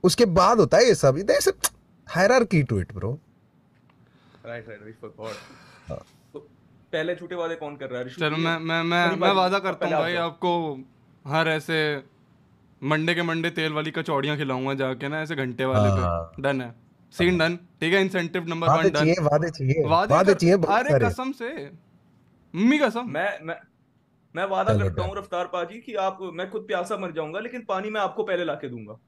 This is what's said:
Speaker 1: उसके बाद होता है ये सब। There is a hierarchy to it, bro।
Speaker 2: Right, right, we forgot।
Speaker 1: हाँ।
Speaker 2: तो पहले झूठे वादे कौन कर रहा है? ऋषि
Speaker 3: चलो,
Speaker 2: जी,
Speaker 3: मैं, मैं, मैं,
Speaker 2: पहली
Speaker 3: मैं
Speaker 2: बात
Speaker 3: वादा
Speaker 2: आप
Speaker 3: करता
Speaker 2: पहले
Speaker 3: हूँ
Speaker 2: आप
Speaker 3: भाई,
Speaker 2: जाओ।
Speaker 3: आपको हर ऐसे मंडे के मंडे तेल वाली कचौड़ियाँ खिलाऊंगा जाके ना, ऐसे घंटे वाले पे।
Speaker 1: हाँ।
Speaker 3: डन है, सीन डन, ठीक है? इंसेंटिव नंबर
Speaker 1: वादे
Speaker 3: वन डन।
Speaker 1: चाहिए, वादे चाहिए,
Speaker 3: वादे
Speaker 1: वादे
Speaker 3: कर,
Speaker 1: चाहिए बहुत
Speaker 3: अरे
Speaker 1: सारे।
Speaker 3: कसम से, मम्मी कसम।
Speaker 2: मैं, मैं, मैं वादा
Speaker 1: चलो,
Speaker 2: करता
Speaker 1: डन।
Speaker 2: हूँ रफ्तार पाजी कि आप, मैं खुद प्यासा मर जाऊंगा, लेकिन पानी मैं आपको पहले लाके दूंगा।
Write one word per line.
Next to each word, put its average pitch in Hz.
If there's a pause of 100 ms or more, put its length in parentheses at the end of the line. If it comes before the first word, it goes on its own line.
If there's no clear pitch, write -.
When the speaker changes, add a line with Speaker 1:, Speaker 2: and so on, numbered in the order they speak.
Speaker 1:
उसके 185
बाद 190
होता 170
है 233
ये 220
सब। 139
There 202
is -
a 392 (640)
hierarchy 226
to 156
it, 123
bro। 98
Speaker 2:
Right, -
right, 117
we 110
forgot। 110 (540)
Speaker 1:
हाँ। - (280)
Speaker 2:
तो - (440)
पहले 170
झूठे 175
वादे 165
कौन 147
कर 135
रहा 123
है? 127
ऋषि 127
Speaker 3:
चलो, 156
Speaker 2:
जी, 160
Speaker 3:
मैं, 165
मैं, 165
मैं, 170
Speaker 2:
पहली -
Speaker 3:
मैं 190
Speaker 2:
बात 196
Speaker 3:
वादा 185
Speaker 2:
आप 196
Speaker 3:
करता 185
Speaker 2:
पहले 175
Speaker 3:
हूँ 151
Speaker 2:
आप -
Speaker 3:
भाई, 170
Speaker 2:
जाओ। 170
Speaker 3:
आपको 160 (420)
हर 160
ऐसे 151 (800)
मंडे 156
के 170
मंडे 165
तेल 160
वाली 151
कचौड़ियाँ 147
खिलाऊंगा 135
जाके 131
ना, 156
ऐसे 156
घंटे 131
वाले 104
पे। 92
Speaker 1:
हाँ। 85
Speaker 3:
डन 135
है, 120 (380)
सीन 175
डन, 165
ठीक 170
है? 196
इंसेंटिव 180
नंबर 165
Speaker 1:
वादे 165
Speaker 3:
वन 180
डन। 147
Speaker 1:
चाहिए, 160
वादे 151
चाहिए, 139
Speaker 3:
वादे 160
Speaker 1:
वादे 190
Speaker 3:
कर, 185
Speaker 1:
चाहिए 175
बहुत 196
Speaker 3:
अरे 262
Speaker 1:
सारे। 139
Speaker 3:
कसम 262
से, 233 (840)
मम्मी 247
कसम। 240
Speaker 2:
मैं, 175
मैं, 160 (800)
मैं 180
वादा 190
Speaker 1:
चलो, 101
Speaker 2:
करता 90
Speaker 1:
डन। 85
Speaker 2:
हूँ 202
रफ्तार 180
पाजी 180
कि 233
आप, 190
मैं 180
खुद 214
प्यासा 190
मर 185
जाऊंगा, 160
लेकिन 233
पानी 202
मैं 214
आपको 190
पहले 180
लाके 147
दूंगा। 113 (120)